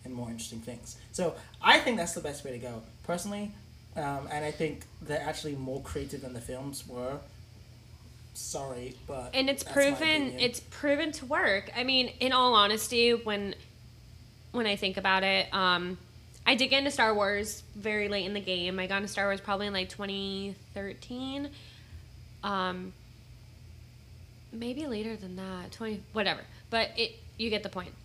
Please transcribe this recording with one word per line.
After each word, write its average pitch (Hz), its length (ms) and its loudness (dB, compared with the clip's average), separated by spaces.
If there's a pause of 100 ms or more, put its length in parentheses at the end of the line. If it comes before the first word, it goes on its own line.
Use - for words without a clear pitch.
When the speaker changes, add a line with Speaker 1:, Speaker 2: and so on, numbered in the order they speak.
Speaker 1:
and 127 100 -10
more 120 140 -6
interesting 113 320 -8
things. - 360 -12 (160)
So 170 220 -2 (260)
I 269 200 8
think 247 160 0
that's 175 180 -2
the 180 60 -4
best 147 240 -6
way 135 80 -8
to 120 60 -8
go, 117 240 -8 (220)
personally. 202 460 -4 (460)
Um, 143 340 -4
and 151 140 -2
I 151 80 -2
think 151 320 -4 (180)
they're 147 180 -2
actually 147 360 -4
more 131 260 -6
creative 139 400 -6
than 127 100 -10
the 120 80 -10
films 135 460 -8
were. 123 320 -6 (1160)
Sorry, 127 600 -8 (120)
but - 280 -8
Speaker 2:
And 269 160 4
it's - 140 -2
Speaker 1:
that's - 100 -8
my 277 80 8
Speaker 2:
proven, 294 400 6
Speaker 1:
opinion. 247 180 -2
Speaker 2:
it's 240 200 2
proven 294 520 2
to 277 140 -10
work. 240 500 2
I 247 80 0
mean, 254 240 4 (120)
in 254 120 4
all 254 220 8
honesty, 220 600 8
when, 208 400 -2 (1000)
when 240 140 2
I 202 100 4
think 190 200 0
about 190 280 4
it, 190 280 4
um, 180 460 2 (480)
I 247 80 8
did 254 140 4
get 269 100 4
into 277 120 2
Star 226 240 4
Wars 208 480 0 (120)
very 208 340 -2
late 202 180 0
in 202 80 -4
the 208 60 -2
game. 185 380 -2
I 185 80 -2
got 196 120 0
into 202 100 -2
Star 202 180 0
Wars 196 140 0
probably 202 260 -2
in, 208 60 -4
like, 185 160 -2
twenty 196 680 -6 (200)
thirteen. 262 760 -8 (960)
Um, 185 480 -2 (1600)
maybe 247 340 -6
later 220 300 -4
than 185 200 -10
that, 185 360 -8
twenty, 214 300 -6 (100)
whatever. 196 300 2 (280)
But 226 260 4
it, 233 160 0 (260)
you 226 120 0
get 208 120 2
the 202 60 -6
point. 180 240 -6 (120)